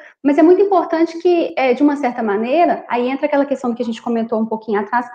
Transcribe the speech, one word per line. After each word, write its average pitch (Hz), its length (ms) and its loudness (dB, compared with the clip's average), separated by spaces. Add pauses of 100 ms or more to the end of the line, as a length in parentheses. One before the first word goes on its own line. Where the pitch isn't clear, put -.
(220)
mas 285 160 2
é 330 40 4
muito 370 200 6
importante 339 560 0
que, 349 380 0
é, 254 180 2
de 247 80 -2
uma 294 140 4
certa 240 260 -4
maneira, 233 680 0
aí 247 200 -2
entra 277 180 -2
aquela 285 180 0
questão 254 300 -4
que 240 80 -4
a - 20 -6
gente 226 160 -6
comentou 226 380 -2
um 220 80 -2
pouquinho 220 320 -4
atrás, 240 260 -2 (100)